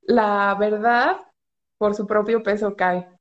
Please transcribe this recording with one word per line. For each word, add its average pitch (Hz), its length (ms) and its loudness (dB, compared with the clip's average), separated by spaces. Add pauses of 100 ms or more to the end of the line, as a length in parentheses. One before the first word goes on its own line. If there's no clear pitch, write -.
la 202 580 2
verdad 240 580 0 (600)
por 208 180 0
su 208 100 -6
propio 220 360 0
peso 208 340 -2
cae 180 320 -2 (120)